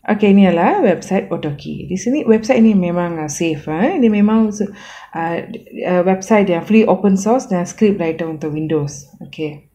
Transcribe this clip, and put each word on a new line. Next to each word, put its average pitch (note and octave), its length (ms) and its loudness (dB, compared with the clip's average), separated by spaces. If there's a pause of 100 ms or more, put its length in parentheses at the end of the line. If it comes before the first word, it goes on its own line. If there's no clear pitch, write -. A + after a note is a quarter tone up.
Okey, G3+ 320 4
ini G3 80 8
adalah G#3 400 2
website F#3+ 480 0
Otoki. D3 560 -8
Di F3+ 80 -4
sini, B3+ 240 -2
website A3+ 400 2
ini A3 160 6
memang, F3 400 -2
uh, D#3 80 -6
safe, D3+ 480 -4
eh. C4+ 240 0
Ini B3 80 2
memang, G#3+ 480 2
uh, E3+ 840 -8 (440)
uh, F3+ 240 0
website F#3+ 480 2
yang E3+ 80 -2
free G#3+ 240 4
open F#3+ 320 2
source A#3 320 0
dan F3+ 160 -2
script G#3 320 0
writer E3 320 -4
untuk D#3 240 -6
Windows. D#3 640 -4
Okey. - 580 -12